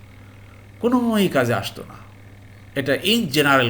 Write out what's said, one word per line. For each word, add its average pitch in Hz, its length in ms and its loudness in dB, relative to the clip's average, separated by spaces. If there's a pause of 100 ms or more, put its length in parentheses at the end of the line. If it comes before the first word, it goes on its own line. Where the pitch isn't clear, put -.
(800)
কোনোই 233 480 2
কাজে 120 260 0
আসতো - 340 -6
না। - 60 -20 (800)
এটা 139 180 -2
in 127 120 -4
general 143 640 2